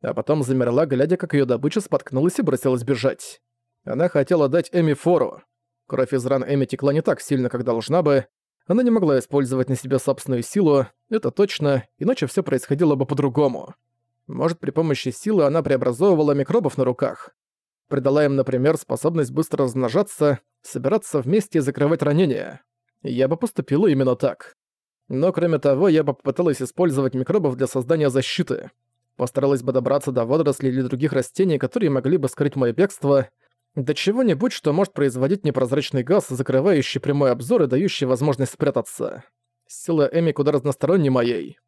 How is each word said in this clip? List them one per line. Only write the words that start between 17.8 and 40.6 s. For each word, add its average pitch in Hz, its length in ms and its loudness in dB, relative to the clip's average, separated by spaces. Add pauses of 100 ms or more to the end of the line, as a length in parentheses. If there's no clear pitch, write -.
Придала 139 360 2
им, 139 120 2
например, 135 420 2
способность 147 540 -2
быстро 143 320 0
размножаться, 131 760 0 (220)
собираться 143 580 -2
вместе 170 380 0
и 147 40 0
закрывать 143 400 0
ранения. 143 600 0 (400)
Я 127 260 0
бы 165 80 0
поступила 165 500 0
именно 135 300 2
так. - 380 -4 (540)
Но, 147 240 0
кроме 165 260 0
того, 143 300 2
я 156 140 4
бы 143 120 -2
попыталась 143 480 -2
использовать 139 520 0
микробов 139 420 0
для 131 100 -2
создания 139 420 0
защиты. - 640 -2 (460)
Постаралась 139 460 0
бы 127 100 -4
добраться 131 380 0
до 127 140 0
водорослей 139 480 0
или 131 100 0
других 131 300 -2
растений, 151 460 0
которые 190 320 0
могли 135 260 2
бы 139 120 0
скрыть 143 280 -2
мое 123 160 2
бегство, 143 560 0 (480)
до 143 160 -2
чего-нибудь, 214 600 0
что - 200 -2
может 185 220 0
производить 139 500 0
непрозрачный 135 580 0
газ, 165 260 0
закрывающий 135 720 0
прямой 143 320 2
обзор 151 320 0
и - 20 0
дающий 151 400 0
возможность 127 460 0
спрятаться. - 720 -4 (420)
Сила 151 460 0
Эми 165 200 0
куда 147 200 0
разносторонней 147 580 0